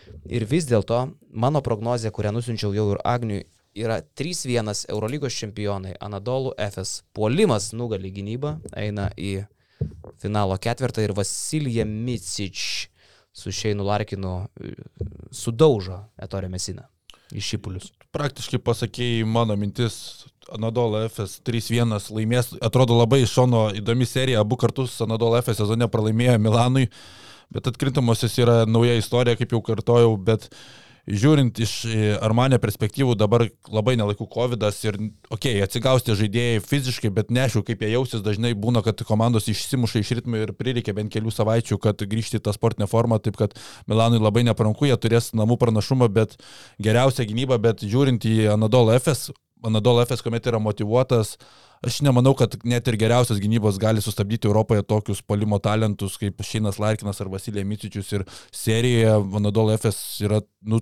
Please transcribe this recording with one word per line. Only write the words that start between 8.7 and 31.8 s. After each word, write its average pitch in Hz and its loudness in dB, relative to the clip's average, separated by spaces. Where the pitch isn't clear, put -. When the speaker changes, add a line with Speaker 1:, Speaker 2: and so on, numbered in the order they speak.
Speaker 1:
eina 104 -6
į 98 -6
finalo 101 -2
ketvirtą 117 -4
ir 101 -2
Vasilija 113 -4
Micic 107 -6
su - -12
Šeinu 101 -2
Larkinu, 98 -4
e, - -14
sudaužo 113 0
Ettore 95 -8
Messina - -10
iš - -8
šipulius. 95 -10
Speaker 2:
Praktiškai 139 -6
pasakėjai 117 -2
mano 110 0
mintis, 104 -6
Anadolu 110 -2
Efes 110 -8
trys 117 -4
vienas 113 0
laimės, 113 -2
atrodo 117 4
labai 117 4
iš 110 0
šono 120 4
įdomi 113 0
serija, 131 0
abu 110 0
kartus 123 -2
Anadolu 113 2
Efes 117 -2
sezone 113 0
pralaimėjo 110 2
Milanui, 117 4
bet - -4
atkrintamosios 123 0
yra 117 6
nauja 117 4
istorija, 120 2
kaip 120 -2
jau 113 0
kartojau, 113 4
bet 101 0
žiūrint 127 2
iš, 113 -2